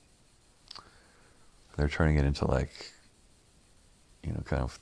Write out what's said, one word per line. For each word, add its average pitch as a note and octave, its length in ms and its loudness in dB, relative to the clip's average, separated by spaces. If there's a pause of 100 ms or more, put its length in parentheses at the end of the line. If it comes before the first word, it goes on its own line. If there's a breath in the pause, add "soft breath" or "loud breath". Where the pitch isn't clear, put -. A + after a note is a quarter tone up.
(1800 loud breath)
they're D2 100 2
turning D2+ 300 4
it C#2+ 80 4
into, C#2+ 200 0
like, - 460 -2 (1300)
you D#2 100 -6
know, D2 120 -6
kind C2+ 160 -2
of B1+ 200 -4